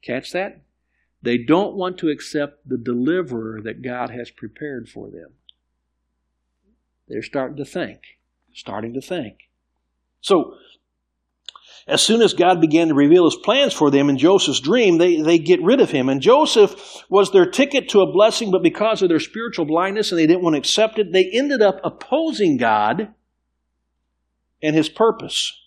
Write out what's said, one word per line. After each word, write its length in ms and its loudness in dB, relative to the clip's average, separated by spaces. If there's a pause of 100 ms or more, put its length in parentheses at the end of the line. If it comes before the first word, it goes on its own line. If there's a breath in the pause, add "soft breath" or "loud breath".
Catch 300 -10
that? 300 -10 (600)
They 160 -2
don't 380 0
want 220 -8
to 100 -4
accept 600 -8
the 80 -6
deliverer 840 -6
that 220 -14
God 260 -8
has 220 -16
prepared 560 -14
for 200 -18
them. 260 -20 (1700)
They're 160 -12
starting 360 -8
to 60 -10
think, 360 -12 (520)
starting 420 -12
to 60 -8
think. 360 -12 (840)
So, 340 0 (1300 loud breath)
as 140 -2
soon 220 2
as 100 4
God 280 2
began 280 2
to 60 0
reveal 300 6
his 120 2
plans 360 0
for 180 2
them 180 4
in 100 0
Joseph's 420 2
dream, 380 2
they, 220 2
they 180 2
get 240 2
rid 180 2
of 100 2
him. 180 -2
And 120 -2
Joseph 880 2
was 220 2
their 160 6
ticket 420 -2
to 120 4
a 120 0
blessing, 400 2
but 100 0
because 400 0
of 60 2
their 100 2
spiritual 480 -6
blindness 460 -2
and 60 -2
they 80 2
didn't 160 2
want 120 2
to 60 -2
accept 400 -2
it, 120 -2
they 200 2
ended 280 -2
up 220 2
opposing 720 -2
God 560 0 (1500)
and 140 0
his 120 2
purpose. 640 -2 (140)